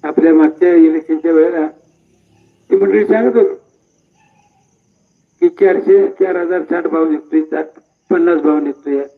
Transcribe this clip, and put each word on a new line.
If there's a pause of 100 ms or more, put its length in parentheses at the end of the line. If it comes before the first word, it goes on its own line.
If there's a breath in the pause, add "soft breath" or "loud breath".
आपल्या
मागच्या
इलेक्शनच्या
वेळेला (1000)
ती
मंडळी
सांगत
होती (1900)
की
चारशे,
चार
हजार
साठ
भाव
निघतोय,
चार (460)
पन्नास
भाव
निघतोय. (140)